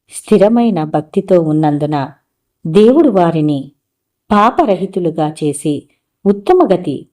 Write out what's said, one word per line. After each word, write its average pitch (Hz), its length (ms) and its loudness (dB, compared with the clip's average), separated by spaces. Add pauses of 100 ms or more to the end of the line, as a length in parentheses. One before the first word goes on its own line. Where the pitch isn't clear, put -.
(120)
స్థిరమైన 214 720 0
భక్తితో 175 560 -2
ఉన్నందున 151 680 -2 (560)
దేవుడు 233 420 4
వారిని 160 640 -2 (580)
పాపరహితులుగా 185 1040 -2 (100)
చేసి 147 440 -4 (380)
ఉత్తమ 233 480 2
గతి 175 380 -6